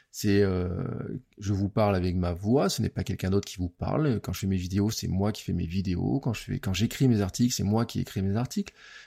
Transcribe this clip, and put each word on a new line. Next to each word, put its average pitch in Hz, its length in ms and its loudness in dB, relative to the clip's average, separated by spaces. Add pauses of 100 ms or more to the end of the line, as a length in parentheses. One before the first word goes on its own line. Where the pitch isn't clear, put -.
(140)
C'est, 101 280 4
euh, 92 260 2 (720)
je 101 160 -2
vous 98 160 2
parle 104 260 4
avec 90 220 2
ma 87 160 2
voix, 113 340 2
ce 185 140 -2
n'est - 80 0
pas - 160 -4
quelqu'un 92 240 -2
d'autre 98 180 2
qui - 80 -12
vous 90 140 -4
parle. 113 500 0
Quand 95 140 -6
je - 60 -8
fais 98 80 -2
mes 95 100 2
vidéos, 95 320 0
c'est - 180 -4
moi 98 240 0
qui - 100 -10
fais - 120 -4
mes 87 120 0
vidéos. 92 540 0
Quand 117 140 -2
je - 80 -8
fais, 98 180 -4
quand 98 140 -2
j'écris 120 340 2
mes 110 140 4
articles, 120 340 0
c'est 95 80 -2
moi 107 220 2
qui 101 160 -4
écris - 200 -4
mes 98 140 0
articles. 120 380 -4 (340)